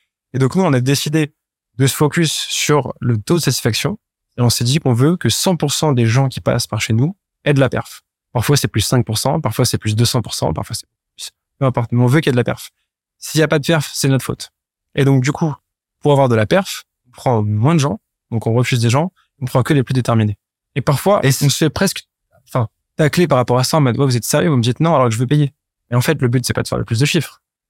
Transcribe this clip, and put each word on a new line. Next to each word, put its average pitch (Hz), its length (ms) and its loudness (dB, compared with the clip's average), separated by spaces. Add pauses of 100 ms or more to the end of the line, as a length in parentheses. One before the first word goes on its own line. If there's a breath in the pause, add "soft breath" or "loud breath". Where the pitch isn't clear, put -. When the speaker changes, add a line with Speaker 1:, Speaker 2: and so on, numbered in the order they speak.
(340)
Speaker 1:
Et 123 60 -2
donc, 131 160 0
nous, 190 80 2
on 165 80 2
a 127 80 2
décidé 143 540 0 (440)
de 135 100 2
se - 80 -2
focus 156 360 0
sur - 680 -2
le 120 160 0
taux 156 180 0
de 170 60 0
satisfaction. 139 580 -2 (380)
Et 123 40 0
on 120 80 4
s'est - 140 0
dit 135 160 2
qu'on 135 140 2
veut 147 240 2
que - 120 -2
cent 180 280 0
pour 147 160 -2
cent 156 180 0
des 120 140 2
gens 131 240 2
qui - 100 -10
passent 120 280 -2
par 107 140 -6
chez - 120 -2
nous 135 220 0 (280)
aient 147 100 2
de 135 60 2
la 127 100 2
perf. - 320 -8 (300)
Parfois, 135 260 0
c'est - 100 -2
plus 110 140 -2
cinq 127 240 0
pour 110 120 -4
cent, 151 240 -2
parfois, 120 240 -2
c'est 110 120 -2
plus 107 180 -4
deux 117 100 2
cents 120 160 0
pour - 120 -10
cent, - 200 -4
parfois, 117 220 -8
c'est - 120 -12
plus. - 440 -20 (280)
Peu 139 60 0
importe, 123 260 -2
mais 120 100 2
on 123 60 4
veut 139 120 4
qu'il 160 100 0
y - 20 2
ait - 20 2
de 123 40 0
la 120 60 2
perf. - 260 -8 (500)
S'il - 200 -4
n'y 156 40 4
a 147 40 2
pas 160 120 0
de 139 60 -6
perf, 165 280 0
c'est - 140 -2
notre 135 180 0
faute. - 260 -8 (440)
Et 143 100 2
donc, 135 180 4
du 143 80 -2
coup, 151 220 -2 (460)
pour 147 120 2
avoir 139 180 4
de 117 60 2
la 107 120 2
perf, - 360 -2 (240)
on 127 40 -20
prend 117 320 0
moins 107 320 2
de 160 40 4
gens, 151 200 -2 (320)
donc 113 160 -4
on 113 60 0
refuse 123 280 0
des 117 80 2
gens, 151 220 0 (280)
on 131 60 -8
prend 127 180 0
que 160 100 0
les 139 100 4
plus 135 100 -6
déterminés. 113 440 0 (380)
Et 127 60 -4
parfois, 175 420 2
Speaker 2:
Et 135 80 4
c'est 143 140 0
Speaker 1:
on 139 40 4
se - 80 -2
fait 156 120 2
presque, - 380 -4 (400)
enfin, 117 200 -4 (280)
tacler 160 320 2
par 139 100 2
rapport 123 220 2
à 127 40 2
ça - 140 0
en 151 40 4
mode, « 120 180 2
Ouais, 143 60 2
vous 123 120 2
êtes 107 80 -4
sérieux ? » 170 260 0
Vous 135 60 2
me 117 60 2
dites, « 120 160 -2
Non, 160 160 2
alors 127 140 4
que 110 40 0
je 110 60 -4
veux 127 80 -2
payer. » 147 260 0 (380)
Et 120 40 0
en 123 60 2
fait, 156 180 0
le 131 80 2
but, 123 160 0
c'est - 100 -4
pas - 100 -4
de - 40 -12
faire 123 120 -4
le 117 60 -4
plus 113 140 -2
de 139 60 2
chiffres. - 360 -2 (280)